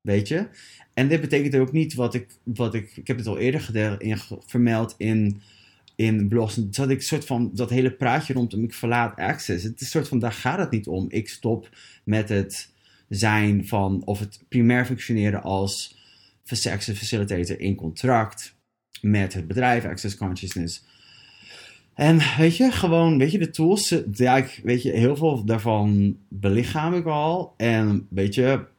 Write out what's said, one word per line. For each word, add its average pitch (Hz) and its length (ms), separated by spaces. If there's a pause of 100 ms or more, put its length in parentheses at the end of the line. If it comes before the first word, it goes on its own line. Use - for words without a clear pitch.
Weet 101 260
je? 185 200 (500)
En 131 100
dit 156 140
betekent 143 340
ook 131 160
niet 156 220
wat 123 200
ik, 117 300
wat 113 300
ik, 107 240
ik - 100
heb 135 100
het 113 100
al 90 100
eerder 131 240
gede-, 107 360
in 110 200
ge-, - 280
vermeld 113 520
in, 107 440 (540)
in 110 320
blogs. 110 280
Dat 120 340
ik 135 120
soort 147 240
van 120 280
dat 110 160
hele 127 220
praatje 135 420
rondom 117 300
ik 113 100
verlaat 117 420
Access. 95 480
Het 110 180
is - 80
soort 151 180
van, 127 120
daar 113 120
gaat 143 280
het - 120
niet 110 160
om. 92 220
Ik 104 200
stop - 400 (340)
met 104 260
het 98 440 (360)
zijn 104 580
van, 98 380
of 101 140
het 104 300
primair 123 360
functioneren 104 580
als 98 540 (460)
fac-, 110 300
Access 104 260
Facilitator 101 600
in 98 160
contract 107 800 (460)
met 101 320
het 87 140
bedrijf 120 380
Access 98 320
Consciousness. 90 680 (1080)
En 156 260 (180)
weet 165 200
je, 254 140
gewoon, 165 460
weet 143 140
je, 196 80
de 165 100
tools, 180 380
ze, 139 260
ja, 123 240
ik, - 260
weet 123 180
je, - 100
heel 120 240
veel 139 300
daarvan 104 720 (120)
belichaam 117 640
ik 170 120
al. 160 520
En 110 520
weet 98 260
je 127 300 (140)